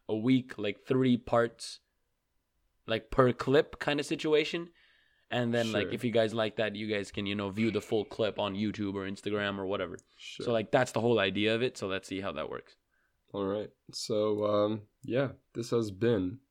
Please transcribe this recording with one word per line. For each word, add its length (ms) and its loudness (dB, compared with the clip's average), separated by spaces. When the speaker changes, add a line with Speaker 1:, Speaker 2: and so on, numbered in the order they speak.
Speaker 1:
a 80 0
week, 400 2
like, 280 -4
three 300 4
parts, 640 0
like, 220 -4
per 220 6
clip 480 2
kind 220 0
of 40 -4
situation. 640 0
And 220 0
then, 180 2
like, 160 0
Speaker 2:
Sure. 60 -4
Speaker 1:
if 100 -4
you 80 0
guys 220 4
like 220 -2
that, 200 -2
you 120 -6
guys 240 -4
can, 160 -6
you 80 -2
know, 140 -2
view 200 2
the 120 0
full 220 0
clip 360 -4
on 160 -2
YouTube 400 -2
or 120 -4
Instagram 520 -4
or 80 -4
whatever. 320 -4
Speaker 2:
Sure. 280 -12
Speaker 1:
So, 60 0
like, 200 0
that's 200 2
the 100 0
whole 180 4
idea 340 2
of 80 0
it. 160 -2
So 100 -6
let's 200 -6
see 140 -6
how 100 -6
that 180 -6
works. 260 -12
Speaker 2:
All 140 -2
right. 240 -2
So, 540 0
um, 360 2
yeah, 300 -2
this 160 -8
has 220 0
been 480 0